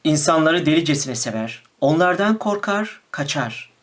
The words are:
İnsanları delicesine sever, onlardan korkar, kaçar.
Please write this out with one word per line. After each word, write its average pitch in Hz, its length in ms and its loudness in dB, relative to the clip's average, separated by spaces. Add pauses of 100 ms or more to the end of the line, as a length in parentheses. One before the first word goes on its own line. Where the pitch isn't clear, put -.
İnsanları 160 640 2
delicesine 151 500 0
sever, 113 480 -6 (180)
onlardan 180 560 2
korkar, 208 600 -4 (120)
kaçar. 139 580 -6 (140)